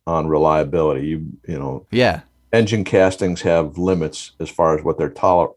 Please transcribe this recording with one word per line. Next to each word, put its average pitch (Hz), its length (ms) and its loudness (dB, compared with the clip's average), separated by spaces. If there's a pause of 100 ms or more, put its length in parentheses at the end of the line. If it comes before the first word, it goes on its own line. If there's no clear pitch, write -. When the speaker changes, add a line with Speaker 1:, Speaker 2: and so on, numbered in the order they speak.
Speaker 1:
on 80 220 -2
reliability. 78 800 0
You, 78 180 -6 (220)
you 82 100 -8
know, 67 320 -8
Speaker 2:
Yeah. 107 300 0 (320)
Speaker 1:
engine 110 320 2
castings 95 580 2
have 82 340 0
limits 87 600 -2
as 80 100 -8
far 80 300 0
as 76 60 -8
what 80 140 -2
they're 78 120 -2
toler-, 90 460 2